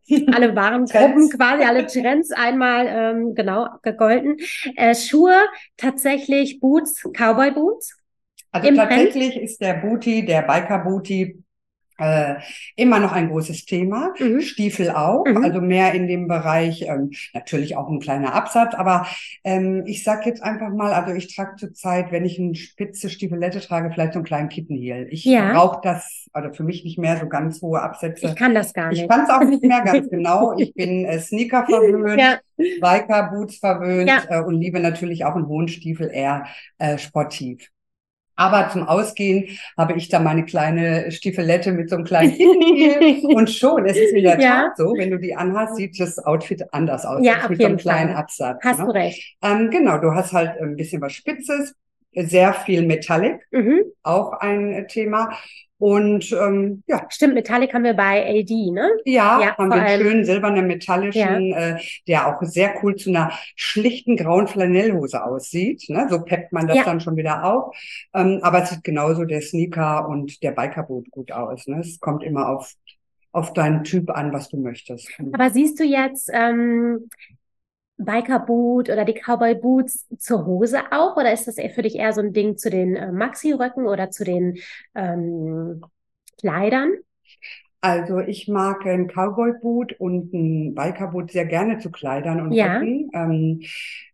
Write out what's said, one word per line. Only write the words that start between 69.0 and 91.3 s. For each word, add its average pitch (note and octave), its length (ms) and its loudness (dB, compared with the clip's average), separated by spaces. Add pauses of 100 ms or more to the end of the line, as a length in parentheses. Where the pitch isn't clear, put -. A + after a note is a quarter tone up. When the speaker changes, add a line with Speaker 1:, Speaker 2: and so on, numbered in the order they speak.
Speaker 1:
der D#3 160 -4
Sneaker D#3 680 -2
und C#3+ 340 -8
der C#3+ 80 -2
Bikerboot C3 640 -8
gut C3 180 -14
aus, B2 380 -10
ne? C#3+ 100 -6
Es E3+ 220 -10
kommt D3+ 240 -6
immer C#3+ 240 -4
auf, C3+ 240 -8 (580)
auf E3 220 -6
deinen D#3 320 0
Typ E3+ 260 -2
an, D3 220 -4
was C#3 160 -8
du - 80 -12
möchtest. B2 520 -10 (240)
Speaker 2:
Aber B3 180 2
siehst D4+ 280 2
du D#4+ 60 0
jetzt, C4+ 480 -2
ähm, A#3 760 0 (880)
Bikerboot A#3+ 920 0
oder G#3+ 140 0
die A3 100 0
Cowboy-Boots A#3+ 920 0 (120)
zur G3+ 280 -2
Hose G#3+ 340 0 (120)
auch? E4 240 0
Oder C4 160 2
ist A3+ 160 -4
das A3+ 100 -10
eher - 120 -6
für A#3+ 120 -6
dich A3 140 -4
eher A3 160 0
so G#3+ 80 -2
ein G3+ 120 -2
Ding G#3 240 0
zu - 140 -4
den, F#3 240 0
äh, F#3+ 160 -6
Maxi-Röcken B3 760 -2
oder F#3+ 240 -2
zu G3+ 140 -8
den, F3+ 340 -2 (360)
ähm, E3+ 880 -6 (560)
Kleidern? A3 540 -2 (880)
Speaker 1:
Also F3+ 400 -2
ich F#3+ 280 -8
mag G3 380 -2
ein F3+ 220 0
Cowboy-Boot A#3 920 -4
und F3+ 340 -6
ein D#3+ 420 -2
Biker-Boot F3 580 -6